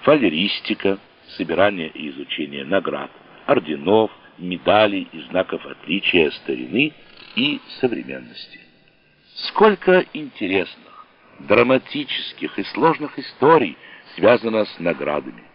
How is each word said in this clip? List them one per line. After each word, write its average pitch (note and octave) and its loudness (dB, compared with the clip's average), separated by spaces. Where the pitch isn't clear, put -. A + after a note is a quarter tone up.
фалеристика, G2 0
собирание F2 0
и D2 -12
изучение C#2 -10
наград, D2+ -4
орденов, F#2+ 2
медалей F#2 2
и E2 -16
знаков - -2
отличия D#2+ 0
старины D2 -4
и C#3 -4
современности. C2 -8
Сколько F#3 4
интересных, G2 -6
драматических - 0
и G2 -4
сложных D3 -2
историй C3 2
связано A2 2
с - -16
наградами. C#2+ -4